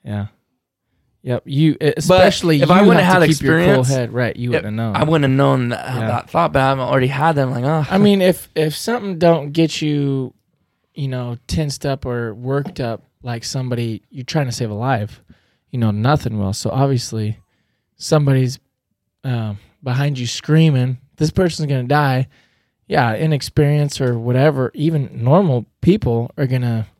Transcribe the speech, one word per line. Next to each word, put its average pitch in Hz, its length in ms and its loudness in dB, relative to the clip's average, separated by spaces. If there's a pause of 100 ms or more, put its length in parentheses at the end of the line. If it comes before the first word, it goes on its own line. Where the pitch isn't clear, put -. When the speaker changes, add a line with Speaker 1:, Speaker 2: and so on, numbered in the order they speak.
Speaker 1:
Yeah. 101 240 -6 (960)
Yep. 123 220 -4
You, 147 280 2
e-, - 60 0
Speaker 2:
But 147 180 0
Speaker 1:
especially 175 640 4
Speaker 2:
if 139 80 2
Speaker 1:
you 175 60 6
Speaker 2:
I 196 60 6
wouldn't 180 220 6
Speaker 1:
have 185 100 4
Speaker 2:
have 180 100 6
Speaker 1:
to 156 40 4
Speaker 2:
had 160 80 4
Speaker 1:
keep 139 80 -8
your 156 160 2
cool - 20 2 (200)
Speaker 2:
experience, 127 80 0
Speaker 1:
head. 123 240 -2
Right. 117 220 -2
You 120 160 -4
Speaker 2:
it, 156 60 0
Speaker 1:
wouldn't - 80 -2
have 107 80 -6
known. 113 220 -4
Speaker 2:
I 139 80 0
wouldn't 156 280 2
have 131 60 2
known 135 320 2
that, - 160 -6 (100)
Speaker 1:
Yeah. 113 120 -4
Speaker 2:
that - 220 -4
thought, 165 240 0
but 139 80 2
I've 135 180 0
already 127 280 0
had 143 280 0
them. 135 160 0
Like, 123 120 -4
oh. 151 260 0
Speaker 1:
I 190 80 0
mean, 202 240 4
if, 180 340 0
if 156 200 -2
something 202 440 -6
don't 160 320 2
get 156 300 0
you, 139 520 -2 (600)
you 139 120 -6
know, 123 300 -6 (100)
tensed 151 380 -4
up 135 200 -4
or 117 300 -4
worked 135 440 -6
up 117 240 -6 (200)
like 117 200 -8
somebody, 120 680 -6
you're 131 140 -14
trying 147 200 -2
to 120 60 -6
save 110 180 -6
a 104 60 -8
life, 113 460 -4 (500)
you 123 80 -6
know, 113 100 2
nothing 110 480 0
will. 98 160 -2
So - 160 -6
obviously 120 680 -2 (580)
somebody's, 135 600 0 (640)
um, 113 340 -6 (240)
behind 135 380 -2
you 120 80 -4
screaming, 135 720 2 (180)
"This 156 140 0
person's 165 360 -2
gonna 135 200 -2
die." 135 400 2 (600)
Yeah, 120 280 0
inexperience 147 840 0
or 123 200 0
whatever, 127 560 2
even 147 340 -2 (140)
normal 139 420 2 (160)
people 127 560 2
are 143 80 0
gonna 120 400 -2 (140)